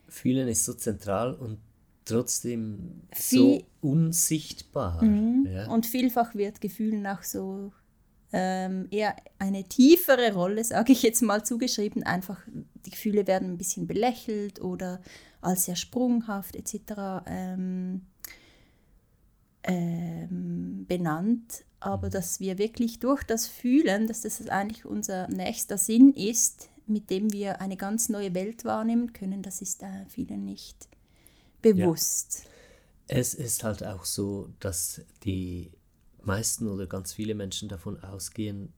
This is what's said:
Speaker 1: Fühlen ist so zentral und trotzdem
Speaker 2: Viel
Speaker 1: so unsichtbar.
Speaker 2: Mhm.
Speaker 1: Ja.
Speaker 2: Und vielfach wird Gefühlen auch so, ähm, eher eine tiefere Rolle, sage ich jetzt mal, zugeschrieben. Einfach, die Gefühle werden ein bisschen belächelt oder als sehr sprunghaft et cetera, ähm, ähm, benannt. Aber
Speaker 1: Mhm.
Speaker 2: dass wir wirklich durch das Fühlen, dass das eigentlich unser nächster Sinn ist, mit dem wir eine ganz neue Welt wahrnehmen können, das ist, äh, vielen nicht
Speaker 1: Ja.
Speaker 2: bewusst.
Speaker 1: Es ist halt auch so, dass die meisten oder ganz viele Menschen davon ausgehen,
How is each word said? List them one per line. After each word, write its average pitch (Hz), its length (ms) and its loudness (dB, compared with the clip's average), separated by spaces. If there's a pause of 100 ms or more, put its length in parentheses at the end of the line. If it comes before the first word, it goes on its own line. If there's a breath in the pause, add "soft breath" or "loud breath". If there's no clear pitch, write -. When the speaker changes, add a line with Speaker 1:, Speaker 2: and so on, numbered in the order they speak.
Speaker 1:
Fühlen 127 420 0
ist 110 180 0
so 123 80 -6
zentral 104 580 -2
und 110 280 -10 (440)
trotzdem 113 960 -4 (100)
Speaker 2:
Viel - 280 2
Speaker 1:
so 277 240 8 (180)
unsichtbar. 151 1200 0
Speaker 2:
Mhm. 226 480 4
Speaker 1:
Ja. 190 180 -6
Speaker 2:
Und 226 180 0
vielfach 247 480 0
wird 202 260 -4
Gefühlen 214 460 -2
auch 196 160 -6
so, 190 500 -8 (600)
ähm, 185 580 -2
eher 208 240 0 (240)
eine 196 260 -4
tiefere 254 680 8
Rolle, 196 300 2
sage 226 280 4
ich 247 100 6
jetzt 226 200 4
mal, 214 220 2
zugeschrieben. 226 580 -2
Einfach, 185 380 -4 (440)
die 190 60 -18
Gefühle 208 360 0
werden 190 240 0
ein 175 80 -6
bisschen 175 280 -4
belächelt 208 720 -2
oder 185 400 -6 (400 loud breath)
als 185 260 0
sehr 175 100 -6
sprunghaft 233 800 -2
et - 120 -14
cetera, 196 580 -8
ähm, 185 760 -6 (1600 loud breath)
ähm, 175 1200 -4
benannt. 180 800 -2 (160)
Aber 196 280 -4
Speaker 1:
Mhm. 190 40 -4
Speaker 2:
dass 175 280 -4
wir 190 180 -4
wirklich 226 420 -2
durch 277 220 2
das 226 240 -2
Fühlen, 247 600 4
dass 226 160 -6
das 220 260 -8
eigentlich 202 360 -2
unser 202 440 -4
nächster 196 500 -4
Sinn 240 360 10
ist, - 540 -2 (180)
mit 214 240 -2
dem 208 220 0
wir 202 280 -6
eine 190 160 -6
ganz 202 320 -2
neue 202 260 -2
Welt 208 300 -4
wahrnehmen 226 480 0
können, 196 300 -6
das 190 180 -12
ist, - 220 -8
äh, 196 260 -12
vielen - 360 -8
nicht - 440 -14 (760 soft breath)
Speaker 1:
Ja. 226 80 10
Speaker 2:
bewusst. - 720 0 (640 loud breath)
Speaker 1:
Es 127 260 0
ist 117 300 -4
halt 104 200 -4
auch 101 200 -10
so, 101 440 -4 (120)
dass - 400 -6 (240)
die 90 460 -4 (560)
meisten 107 420 -2
oder 98 180 -4
ganz 95 260 -8
viele 107 220 -4
Menschen 101 340 -6
davon 98 340 -10
ausgehen, 101 760 -10